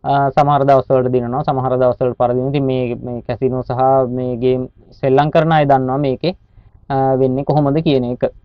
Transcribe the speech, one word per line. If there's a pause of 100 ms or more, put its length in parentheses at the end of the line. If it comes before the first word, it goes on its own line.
අ,
සමහර
දවස්වලට
දිනනවා,
සමහර
දවස්වලට
පරදිනවා.
ඉතින්
මේ,
මේ
කැසිනෝ
සහ
මේ
ගේම් (220)
සෙල්ලම්
කරන
අය
දන්නවා
මේකේ, (520)
අ,
වෙන්නේ
කොහොමද
කියන
එක. (120)